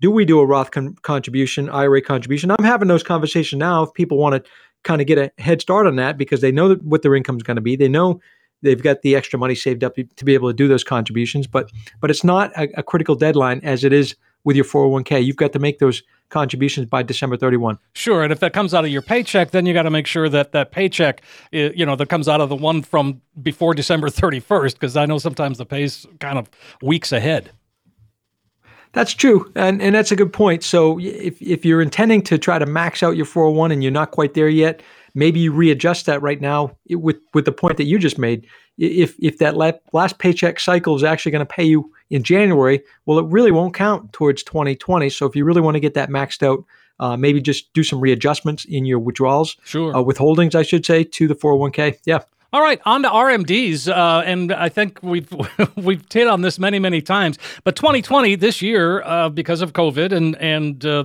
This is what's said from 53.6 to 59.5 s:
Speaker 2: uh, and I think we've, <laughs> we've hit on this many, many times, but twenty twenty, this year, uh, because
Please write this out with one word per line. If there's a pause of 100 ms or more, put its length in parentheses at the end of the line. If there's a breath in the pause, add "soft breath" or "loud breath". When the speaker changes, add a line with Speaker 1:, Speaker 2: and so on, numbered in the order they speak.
Speaker 2:
uh,
and
I
think
we've, (240)
<laughs>
we've
hit
on
this
many,
many
times, (260 loud breath)
but
twenty
twenty,
this
year,
uh,
because